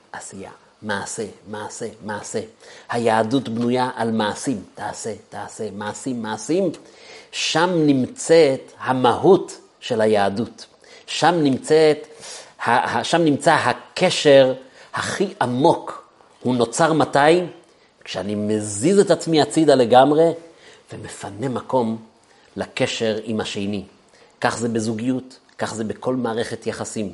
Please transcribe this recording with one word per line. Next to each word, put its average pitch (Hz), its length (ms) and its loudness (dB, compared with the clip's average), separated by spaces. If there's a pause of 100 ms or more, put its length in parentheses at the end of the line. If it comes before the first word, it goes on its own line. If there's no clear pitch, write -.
(120)
עשייה. - 380 -16 (320)
מעשה, 107 440 -8 (220)
מעשה, 104 380 -12 (180)
מעשה. 104 360 -8 (480)
היהדות 113 600 0
בנויה 120 480 -2
על 117 140 -2
מעשים. 107 540 -4 (100)
תעשה, 104 400 -10 (140)
תעשה, 104 420 -12
מעשים, 104 520 -8
מעשים. 147 500 -2 (600)
שם - 380 -2 (160)
נמצאת 139 920 2
המהות 127 800 2 (220)
של 113 200 -4
היהדות. 107 680 0 (400)
שם 170 360 2
נמצאת, 151 640 2 (540)
ה-, 117 380 0
ה-, 117 60 -4
שם 170 180 2
נמצא 156 320 4
הקשר 135 1000 4 (400)
הכי - 460 -4
עמוק. - 680 0 (340)
הוא 123 120 0
נוצר 151 380 2
מתי? 151 260 0 (840)
כשאני 98 300 -8
מזיז 107 640 0
את 190 120 4
עצמי 160 320 2
הצידה 147 320 4
לגמרי, 135 580 6 (600)
ומפנה 107 560 -12
מקום 113 500 -2 (580)
לקשר 110 680 -4
עם 110 160 -4
השני. 101 440 -6 (560)
כך 117 180 0
זה 117 100 -4
בזוגיות, 117 680 -4 (200)
כך 107 160 -6
זה 110 100 -6
בכל 117 320 -6
מערכת 117 500 -6
יחסים. 107 480 -8